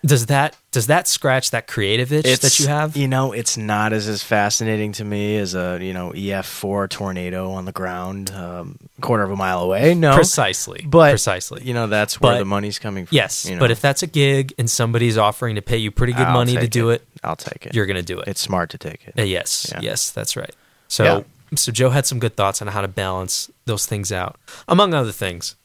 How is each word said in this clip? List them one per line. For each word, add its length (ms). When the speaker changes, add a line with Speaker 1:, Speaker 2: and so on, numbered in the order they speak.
Speaker 1:
does 220
that, 280
does 180
that 200
scratch 440
that 140
creative 460
itch 120
that 200
Speaker 2:
It's, 160
Speaker 1:
you 80
have? 280
Speaker 2:
you 120
know, 240
it's 240
not 380
as, 140
as 140
fascinating 680
to 120
me 340
as 160
a, 260
you 140
know, 200
E 180
F 140
four 420
tornado 640
on 120
the 80
ground, 600
um, 420
quarter 220
of 80
a 60
mile 260
away. 320
No. 200
Speaker 1:
Precisely. 720
Speaker 2:
But, 240
Speaker 1:
Precisely. 540
Speaker 2:
you 80
know, 140
that's 340
where 120
Speaker 1:
But 80
Speaker 2:
the 40
money's 340
coming 280
from, 100
Speaker 1:
yes, 300
Speaker 2:
you 120
Speaker 1:
but 100
Speaker 2:
know? 40
Speaker 1:
if 80
that's 220
a 40
gig 520
and 120
somebody's 460
offering 380
to 80
pay 160
you 120
pretty 220
good 140
Speaker 2:
I'll 80
Speaker 1:
money 200
to 80
Speaker 2:
take 80
Speaker 1:
do 200
Speaker 2:
it. 100
Speaker 1:
it, 100
Speaker 2:
I'll 120
take 280
it. 100
Speaker 1:
you're 120
gonna 160
do 160
it. 100
Speaker 2:
It's 140
smart 280
to 80
take 280
it. 120
Speaker 1:
Uh, 40
yes, 500
Speaker 2:
Yeah. 80
Speaker 1:
yes, 300
that's 260
right. 180
So, 160
Speaker 2:
Yeah. 160
Speaker 1:
so 160
Joe 180
had 140
some 140
good 180
thoughts 240
on 80
how 140
to 60
balance 600
those 220
things 260
out, 240
among 240
other 200
things. 420